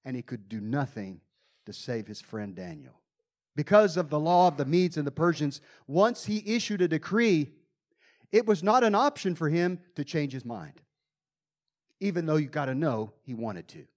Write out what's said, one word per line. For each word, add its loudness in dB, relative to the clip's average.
and -10
he -8
could -12
do -6
nothing -6
to -16
save -8
his -14
friend -10
Daniel. -14
Because 4
of -2
the 0
law 6
of 2
the -2
Medes 2
and -2
the -2
Persians, 0
once 2
he -2
issued -2
a 4
decree, 2
it 4
was 2
not 4
an 4
option 0
for -2
him 0
to -6
change -4
his -10
mind, -14
even -2
though 2
you 2
gotta -4
know -2
he -12
wanted -8
to. -20